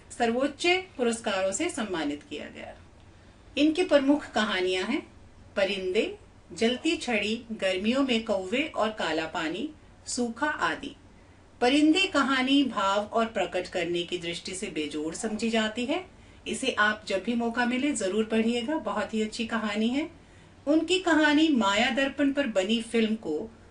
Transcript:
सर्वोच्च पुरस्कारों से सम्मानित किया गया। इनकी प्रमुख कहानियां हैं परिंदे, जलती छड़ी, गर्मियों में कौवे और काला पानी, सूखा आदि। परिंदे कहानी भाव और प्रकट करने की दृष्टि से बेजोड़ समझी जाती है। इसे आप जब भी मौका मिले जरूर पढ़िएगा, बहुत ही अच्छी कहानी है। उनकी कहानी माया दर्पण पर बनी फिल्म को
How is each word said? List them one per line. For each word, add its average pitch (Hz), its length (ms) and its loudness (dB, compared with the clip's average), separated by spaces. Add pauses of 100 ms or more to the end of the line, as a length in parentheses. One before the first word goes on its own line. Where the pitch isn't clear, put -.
(120)
सर्वोच्च 254 540 0 (320)
पुरस्कारों 220 540 0
से 320 180 -2
सम्मानित 160 540 -4
किया - 220 -12
गया। - 280 -14 (840)
इनकी 311 260 4
प्रमुख 285 480 4
कहानियां 185 540 0
हैं 269 140 -2 (560)
परिंदे, 196 640 0 (360)
जलती 247 440 0
छड़ी, 220 560 -2
गर्मियों 208 500 0
में 226 200 0
कौवे 208 440 -2
और - 220 -2
काला 160 360 -2
पानी, 175 440 -4 (360)
सूखा 240 420 -4
आदि। 151 440 -4 (680)
परिंदे 302 460 4
कहानी 269 580 4
भाव 208 420 0
और 226 200 0
प्रकट 180 400 -2
करने 175 360 -2
की 175 140 -4
दृष्टि 170 380 -8
से 190 140 -8
बेजोड़ 156 460 -4
समझी 214 340 -4
जाती 220 360 0
है। 339 180 -2 (440)
इसे - 320 -4
आप 214 280 2
जब 190 160 -2
भी 240 120 -2
मौका 233 300 0
मिले 254 280 0
जरूर 208 320 0
पढ़िएगा, 233 520 0
बहुत 208 360 -4
ही 220 80 0
अच्छी 220 240 -4
कहानी 220 420 -2
है। 294 220 0 (580)
उनकी 330 320 4
कहानी 311 500 6
माया 220 420 4
दर्पण 277 420 2
पर 277 160 0
बनी 214 320 2
फिल्म 220 360 2
को 151 220 -4 (320)